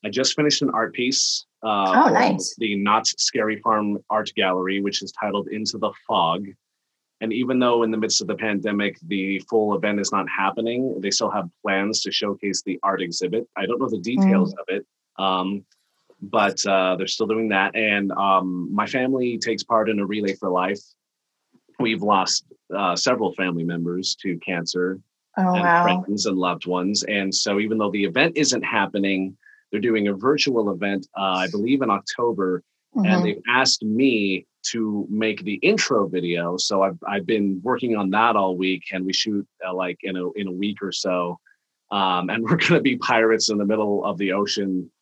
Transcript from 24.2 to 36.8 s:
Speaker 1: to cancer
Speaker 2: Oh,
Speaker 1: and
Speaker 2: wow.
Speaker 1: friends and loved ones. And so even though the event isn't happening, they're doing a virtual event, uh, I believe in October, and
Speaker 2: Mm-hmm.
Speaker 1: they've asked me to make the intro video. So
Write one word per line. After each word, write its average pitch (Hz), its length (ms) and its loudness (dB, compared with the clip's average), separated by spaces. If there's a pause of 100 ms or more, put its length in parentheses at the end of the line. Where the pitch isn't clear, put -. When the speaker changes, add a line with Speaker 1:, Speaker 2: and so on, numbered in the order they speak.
Speaker 1:
to 87 160 -4
cancer 90 600 -4 (380)
Speaker 2:
Oh, 185 180 2
Speaker 1:
and 175 80 0
Speaker 2:
wow. 175 200 4
Speaker 1:
friends 139 440 0
and 95 120 0
loved 87 280 -2
ones. 90 360 0
And 98 320 -2
so 101 240 0
even 110 200 0
though 104 120 2
the 98 140 0
event 135 320 0
isn't 123 260 0
happening, 98 720 0 (360)
they're 104 80 -2
doing 110 260 2
a 101 80 2
virtual 120 560 2
event, 98 380 -2 (100)
uh, 98 40 -2
I 92 280 0
believe 117 320 0
in 120 80 0
October, 95 720 0 (320)
and 214 120 4
Speaker 2:
Mm-hmm. 180 180 4
Speaker 1:
they've 170 240 -2
asked 127 340 4
me 107 640 2 (240)
to 107 400 -2
make 107 320 -2
the 98 120 -4
intro 139 520 2
video. 85 500 0
So 95 260 2